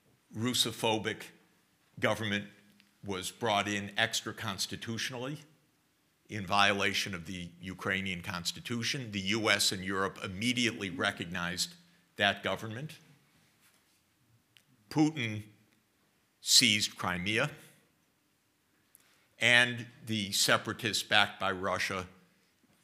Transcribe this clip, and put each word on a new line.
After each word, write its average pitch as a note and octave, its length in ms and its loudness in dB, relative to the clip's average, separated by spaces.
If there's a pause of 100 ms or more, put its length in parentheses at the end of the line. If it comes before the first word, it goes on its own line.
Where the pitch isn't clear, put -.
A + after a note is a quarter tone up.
(360)
Russophobic A2+ 880 0 (760)
government G#2 460 0 (580)
was F#2 280 -6
brought G2+ 360 2
in G2+ 300 -2
extra-constitutionally A2+ 1400 -4 (880)
in G#2 160 -6
violation G2+ 720 2
of E2+ 100 -10
the F2+ 240 -8 (120)
Ukrainian F#2+ 600 -4
constitution. A2 880 -6
The G2+ 100 -4
U G#2 280 2
S G2+ 220 4
and F#2 140 -6
Europe F#2+ 380 -2
immediately G#2+ 640 0
recognized F2+ 840 -4 (420)
that G2+ 260 4
government. A2 540 -6 (1900)
Putin C3+ 540 2 (960)
seized - 560 4
Crimea, G#2 520 0 (1900)
and A#2+ 460 4 (200)
the G#2+ 280 0
separatists A2 680 2
backed G#2 380 2
by G2 120 0
Russia F#2 560 -2 (760)